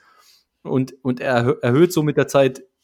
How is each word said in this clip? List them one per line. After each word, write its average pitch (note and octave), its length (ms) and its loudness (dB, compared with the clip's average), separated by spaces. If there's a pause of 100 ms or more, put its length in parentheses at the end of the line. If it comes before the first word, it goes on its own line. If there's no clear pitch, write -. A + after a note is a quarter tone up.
(640)
Und, C3 400 -4
und B2+ 180 -4
er - 140 -2
erhö-, A#2+ 280 0
erhöht C3+ 300 2
so D#3+ 100 0
mit D3+ 140 -2
der C3+ 120 0
Zeit C3+ 340 0 (220)